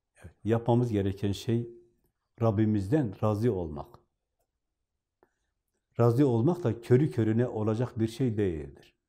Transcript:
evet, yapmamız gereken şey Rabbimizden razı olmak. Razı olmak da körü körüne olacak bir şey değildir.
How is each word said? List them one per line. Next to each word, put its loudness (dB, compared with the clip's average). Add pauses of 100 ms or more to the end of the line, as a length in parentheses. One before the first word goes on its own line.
(160)
evet, -20
yapmamız 2
gereken -2
şey -4 (720)
Rabbimizden 2
razı 0
olmak. -8 (2000)
Razı 4
olmak 2
da -2
körü 4
körüne 0
olacak -4
bir 0
şey -4
değildir. -6 (140)